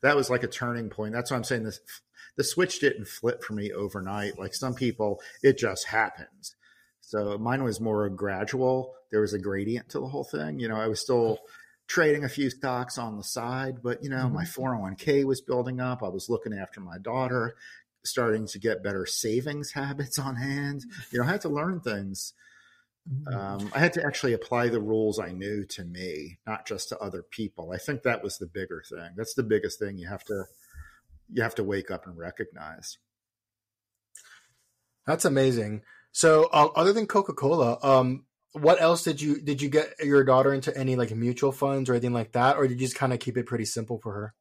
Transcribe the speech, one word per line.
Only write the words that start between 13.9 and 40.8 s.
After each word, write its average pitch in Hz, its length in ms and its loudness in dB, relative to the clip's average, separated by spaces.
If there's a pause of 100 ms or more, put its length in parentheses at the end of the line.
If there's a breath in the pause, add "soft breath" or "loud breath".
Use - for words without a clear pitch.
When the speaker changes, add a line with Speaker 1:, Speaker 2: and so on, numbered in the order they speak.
Speaker 1:
you 143 80 -6
know, 131 180 0
my 151 140 -2
Speaker 2:
Mm-hmm. 170 80 -8
Speaker 1:
four 131 240 -2
oh 110 60 -4
one 95 140 -6
K 139 300 4
was 135 160 0
building 127 380 -2
up. 127 240 -4
I 98 60 -4
was 92 200 -8
looking 113 240 -2
after 98 260 -10
my 90 200 -14
daughter, 120 560 -2 (500 loud breath)
starting 110 400 0
to 104 140 -10
get 98 240 0
better 98 240 -2
savings 139 640 -2
habits 139 480 -4
on 135 160 -4
hand. 139 480 -4 (280 loud breath)
You 120 80 0
know, 123 60 4
I 151 60 2
had 202 100 -2
to 165 80 -4
learn 160 300 -2
things. 101 540 -6 (800 soft breath)
Speaker 2:
Mm-hmm. 139 240 -6
Speaker 1:
Um, 98 380 -6
I 139 60 -2
had 170 140 6
to 160 120 -2
actually 131 280 0
apply 120 340 0
the 117 140 2
rules 107 360 2
I 90 140 -4
knew 101 380 -6
to - 140 -12
me, 87 640 -10
not - 220 -8
just 98 220 -8
to - 100 -8
other 95 240 -8
people. 90 500 -10
I 92 60 -6
think 139 240 -6
that 117 180 0
was - 160 -6
the 95 80 -8
bigger 87 420 -10
thing. 85 280 -14
That's 110 180 -8
the 131 80 0
biggest 107 380 0
thing 98 180 -6
you 87 100 -12
have 98 180 -10
to, 101 180 -8 (840 soft breath)
you 120 140 -2
have 117 120 -2
to 110 80 -2
wake 98 280 -4
up 92 140 -10
and 90 120 -18
recognize. 82 840 -12 (2000 soft breath)
Speaker 2:
That's 160 200 2
amazing. 123 580 4 (280 soft breath)
So, 156 400 8
uh, 151 240 8
other 175 180 6
than 220 120 2
Coca-Cola, 147 760 2
um, 131 440 6 (280)
what 160 280 6
else 165 220 6
did 147 180 0
you, 147 200 2
did 143 200 -2
you 143 80 -2
get 151 300 2
your 143 240 6
daughter 135 300 6
into 135 220 -2
any, 131 200 0